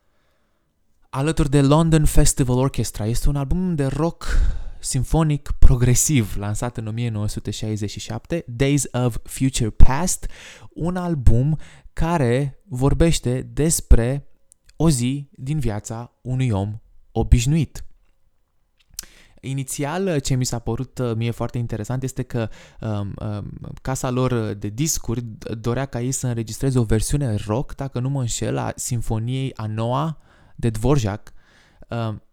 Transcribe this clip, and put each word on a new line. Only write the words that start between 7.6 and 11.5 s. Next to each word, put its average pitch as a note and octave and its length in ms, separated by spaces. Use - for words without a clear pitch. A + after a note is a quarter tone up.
și - 100
șapte, A#2 480
Days C#3 440
of B2 320
Future B2+ 460
Past, - 600
un F3 260
album D3 640